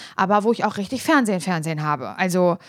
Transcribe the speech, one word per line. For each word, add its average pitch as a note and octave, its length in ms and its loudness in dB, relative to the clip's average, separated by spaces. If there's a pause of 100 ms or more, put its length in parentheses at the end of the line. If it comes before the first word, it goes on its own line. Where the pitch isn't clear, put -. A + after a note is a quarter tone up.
(160)
aber G3 280 2
wo A3+ 80 2
ich A3 140 0
auch G#3 120 -2
richtig G#3 240 -6
Fernsehen, A3+ 400 2
Fernsehen D#3+ 400 -2
habe. C#3 380 -4
Also, F3+ 500 2